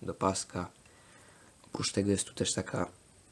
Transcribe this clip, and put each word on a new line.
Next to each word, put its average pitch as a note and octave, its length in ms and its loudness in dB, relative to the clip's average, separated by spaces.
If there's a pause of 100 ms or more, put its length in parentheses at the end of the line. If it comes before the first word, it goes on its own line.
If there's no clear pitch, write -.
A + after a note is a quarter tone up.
do F2 120 -4
paska. F#2+ 560 0 (920)
Oprócz - 300 -4
tego G2+ 180 4
jest G2 140 4
tu - 100 -14
też - 180 0
taka - 380 -2 (420)